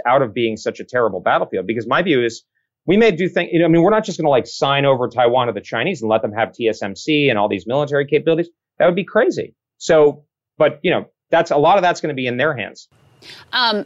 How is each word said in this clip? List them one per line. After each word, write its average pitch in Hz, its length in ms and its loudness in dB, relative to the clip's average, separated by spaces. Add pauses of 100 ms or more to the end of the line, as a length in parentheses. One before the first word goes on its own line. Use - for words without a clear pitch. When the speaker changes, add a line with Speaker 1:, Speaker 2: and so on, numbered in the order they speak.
Speaker 1:
out 131 160 4
of 113 100 -4
being 113 240 -2
such 110 220 -8
a 101 60 -14
terrible 107 360 -2
battlefield. 117 460 -2
Because 110 220 -6
my 147 140 0
view 143 220 0
is, 117 200 -6 (420)
we 175 100 2
may 226 140 4
do 175 180 -2
things, 175 240 -4
you 170 60 2
know, 170 60 4
I 170 40 2
mean, 165 140 4
we're 185 80 4
not 214 140 2
just 190 120 -8
gonna, 160 140 0
like, 127 160 2
sign 139 380 0
over 127 240 2
Taiwan 120 400 2
to 113 40 -4
the 101 80 -8
Chinese 127 420 -4
and 110 60 -4
let 110 140 2
them 104 100 -6
have 107 200 -2
T 117 160 -2
S 107 120 -4
M 101 140 -8
C 147 360 0
and 113 60 0
all 104 120 0
these 101 180 -4
military 143 400 -2
capabilities. 156 420 0 (300)
That 151 80 4
would 180 80 4
be 185 100 -4
crazy. 214 520 -2 (220)
So, 151 440 2 (340)
but, 147 260 0
you 175 100 0
know, 110 140 -2 (240)
that's, 165 200 0
a 143 80 0
lot 165 200 4
of 185 40 2
that's 175 180 0
gonna 156 140 -6
be 127 140 -6
in 120 80 -4
their 143 200 -2
hands. 98 320 -12 (640)
Speaker 2:
Um, 233 340 -2